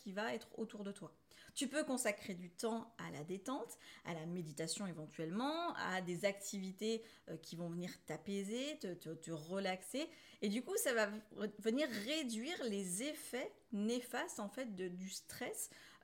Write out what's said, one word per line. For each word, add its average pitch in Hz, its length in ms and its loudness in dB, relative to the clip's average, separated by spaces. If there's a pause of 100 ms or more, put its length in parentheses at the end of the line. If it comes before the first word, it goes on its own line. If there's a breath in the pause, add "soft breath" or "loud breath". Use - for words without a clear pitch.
qui 196 120 -8
va 220 220 0
être 226 140 -6 (100)
autour 214 260 -4
de 196 80 -2
toi. - 240 -10 (380 loud breath)
Tu 269 140 2
peux 277 160 4
consacrer 226 500 2
du 180 160 -8
temps 226 480 0
à 170 140 -6
la 143 100 -6
détente, 196 560 -2 (260 loud breath)
à 170 80 -2
la 160 140 -2
méditation 170 600 0
éventuellement, 190 840 0
à 185 260 2
des 175 240 0
activités, 202 800 0 (240 loud breath)
euh, 165 80 -4
qui 160 180 -10
vont 170 140 -2
venir 175 240 -2 (140)
t'apaiser, 202 760 0
te, 185 120 -2
te, 170 180 -6
te 165 200 -6
relaxer. 185 800 0 (320 loud breath)
Et 214 60 6
du 220 160 4
coup, 381 120 2
ça 285 180 6
va 220 120 8
v-, 208 540 -4
venir 269 280 6 (180)
réduire 277 580 2
les 202 400 2
effets 302 480 -2 (180)
néfastes, 247 680 2
en 208 80 -2
fait, 240 260 -4
de, 185 140 -2
du 185 200 -4
stress, - 640 -4 (340 loud breath)